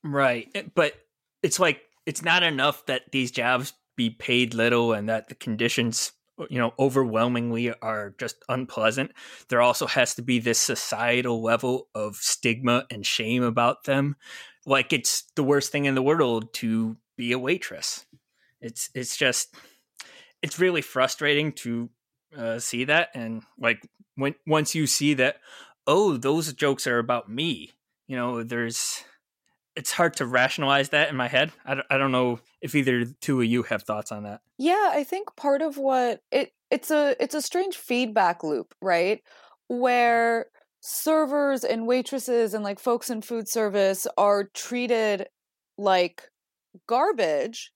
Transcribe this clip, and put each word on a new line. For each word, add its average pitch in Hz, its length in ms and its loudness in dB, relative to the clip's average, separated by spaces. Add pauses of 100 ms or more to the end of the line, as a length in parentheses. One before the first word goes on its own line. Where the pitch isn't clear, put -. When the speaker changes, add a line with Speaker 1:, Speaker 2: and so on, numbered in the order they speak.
Speaker 1:
Right. 135 500 0
It, - 220 -6
but 151 180 2 (480)
it's - 160 0
like, 170 240 2 (240)
it's 151 160 -8
not 170 220 2
enough 143 420 0
that 127 240 -4
these 131 220 0
jobs 127 400 0 (240)
be 120 140 0
paid 123 440 0
little 117 380 4
and 104 160 -2
that 110 200 -2
the - 60 -18
conditions, 117 760 -2 (380)
you 127 80 -6
know, 117 200 -2
overwhelmingly 120 1000 0
are 107 380 -6
just 117 180 -8 (120)
unpleasant. 127 640 -2 (360)
There 120 140 4
also 120 240 4
has 123 300 2
to 123 60 -8
be 123 160 2
this 117 200 2
societal 120 840 0
level 120 520 0
of 107 220 -6
stigma 120 760 0
and 104 160 -8
shame 123 360 0
about 120 420 0
them. 139 320 0 (500)
Like, 135 260 2
it's - 320 -2 (100)
the 151 80 0
worst 139 300 2
thing 143 140 0
in 139 80 2
the 131 80 2
world 127 520 2
to 113 420 -2 (200)
be 120 160 -2
a 127 60 0
waitress. - 680 -6 (540)
It's, - 340 -10
it's 127 220 -8
just, - 380 0 (840)
it's - 200 -8
really 175 220 4
frustrating 147 680 0
to, 117 380 -6 (460)
uh, 117 240 -6
see 123 240 -4
that. 156 280 0
And, 113 300 -8 (160)
like, 117 300 -2 (260)
when, 139 220 -4 (100)
once 156 280 0
you 156 120 0
see 147 280 2
that, 131 260 0 (460)
"Oh, 175 300 4
those 147 360 0
jokes 139 340 0
are 143 140 2
about 120 280 -2
me," 117 440 -6 (340)
you 135 100 -8
know, 120 280 -4
there's, 117 580 -4 (720)
it's - 160 -8
hard 170 280 2
to 139 80 -2
rationalize 135 640 2
that 151 180 2
in 147 80 -6
my 123 100 -2
head. 143 240 2 (140)
I 135 100 -4
don't, 135 160 -6
I 135 80 2
don't 135 140 2
know 123 260 2 (220)
if 139 160 -4
either 123 280 2
the 123 100 -12
two 131 260 -2
of 117 80 2
you 117 160 2
have 104 180 -4
thoughts 107 300 -6
on 104 100 -10
that. 104 200 -14 (160)
Speaker 2:
Yeah, 359 340 2
I 294 100 -2
think 381 320 -8
part 277 260 0
of 302 160 -4
what 262 440 0 (100)
it, - 220 0 (180)
it's - 220 -2
a, 294 260 2
it's - 160 -2
a 302 80 -2
strange 349 340 -4
feedback 214 680 0
loop, 147 360 -4
right? 185 420 0 (460)
Where 240 800 2 (380)
servers 285 800 0
and 226 240 -2
waitresses 240 680 0
and, 208 100 -4
like, 202 160 -6
folks 240 300 -2
in 220 120 -6
food 226 260 -8
service 196 580 0 (100)
are 202 360 4
treated 226 760 -2 (500)
like 185 520 2 (580)
garbage 226 880 0